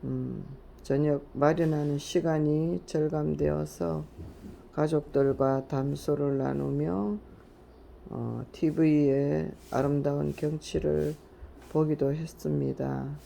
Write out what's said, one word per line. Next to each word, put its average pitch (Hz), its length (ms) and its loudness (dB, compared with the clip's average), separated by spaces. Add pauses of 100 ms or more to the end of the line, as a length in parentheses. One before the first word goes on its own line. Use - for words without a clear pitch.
음, 127 400 -4 (360)
저녁 143 520 0
마련하는 147 640 2
시간이 160 880 0
절감되어서 151 1200 0 (680)
가족들과 139 960 2
담소를 143 720 0
나누며, 143 800 -2 (920)
어, 117 420 -6
티브이에 151 1000 4 (200)
아름다운 143 600 0
경치를 151 840 -2 (540)
보기도 151 440 2
했습니다. 135 960 -4 (180)